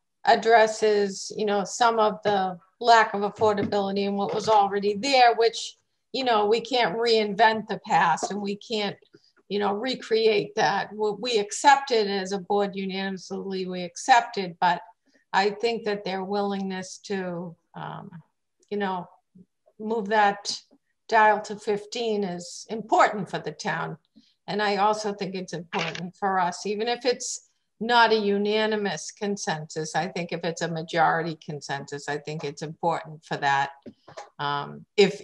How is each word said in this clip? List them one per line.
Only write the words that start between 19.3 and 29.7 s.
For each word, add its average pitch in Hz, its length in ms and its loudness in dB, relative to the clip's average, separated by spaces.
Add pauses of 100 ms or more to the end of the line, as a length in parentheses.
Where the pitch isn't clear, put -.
move 214 300 -4
that 208 520 2 (480)
dial 214 340 6
to 208 140 -10
fifteen 208 640 -2
is 175 480 -8
important 214 600 0
for 170 80 -6
the 156 140 -8
town. 160 440 -6 (500)
And 202 140 -6
I 202 160 0
also 214 380 0
think 190 200 -8
it's 185 200 -8
important 170 640 -8
for 190 220 -2
us, 175 280 -2
even 208 220 -4
if 240 180 -4
it's - 420 -4 (320)
not 226 320 6
a 220 60 4
unanimous 208 920 0
consensus. 165 840 -6